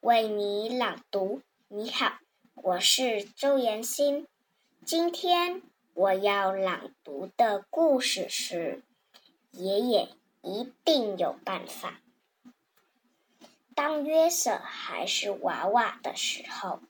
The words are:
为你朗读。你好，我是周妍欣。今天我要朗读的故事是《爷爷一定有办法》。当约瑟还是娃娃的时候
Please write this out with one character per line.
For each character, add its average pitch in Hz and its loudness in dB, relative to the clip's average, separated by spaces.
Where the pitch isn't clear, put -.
为 226 4
你 208 -2
朗 226 -2
读。 202 -2
你 214 -8
好， - -2
我 180 -2
是 226 2
周 277 0
妍 226 0
欣。 285 -2
今 339 0
天 349 0
我 190 4
要 196 2
朗 190 -2
读 151 -10
的 208 2
故 311 4
事 - -2
是 - -6
《爷 196 0
爷 240 0
一 214 -8
定 226 2
有 165 0
办 190 -6
法》。 - -12
当 294 0
约 320 6
瑟 240 0
还 - -8
是 - 0
娃 170 -2
娃 220 2
的 - -6
时 - -4
候 - -8